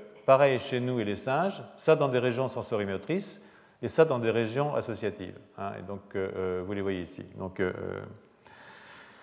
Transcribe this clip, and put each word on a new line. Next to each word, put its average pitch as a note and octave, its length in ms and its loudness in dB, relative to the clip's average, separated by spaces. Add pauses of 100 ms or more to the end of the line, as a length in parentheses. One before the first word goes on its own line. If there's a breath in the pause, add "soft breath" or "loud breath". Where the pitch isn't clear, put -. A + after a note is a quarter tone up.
(260)
pareil C3+ 320 8
chez B2 220 -2
nous B2 200 0
et A2 40 2
les G2+ 120 -2
singes, D3+ 460 -2 (160)
ça D#3 180 6
dans C#3+ 120 2
des B2+ 100 2
régions B2 300 2
sensorimotrices A2 920 -4 (440 soft breath)
et A#2+ 40 0
ça D#3+ 160 6
dans C#3+ 140 2
des A2+ 140 0
régions A#2 420 0
associatives, G2+ 640 -4 (220)
hein, G2 180 -6
et G2 60 -12
donc, G2 180 -10 (140)
euh, F#2+ 200 -2
euh, F#2 300 -2
vous G2+ 80 -4
les G2+ 80 -4
voyez F#2+ 220 -2
ici. - 200 -10 (120)
Donc, F#2+ 240 -6
euh, F#2 180 2
euh, F#2 240 -6 (1200 loud breath)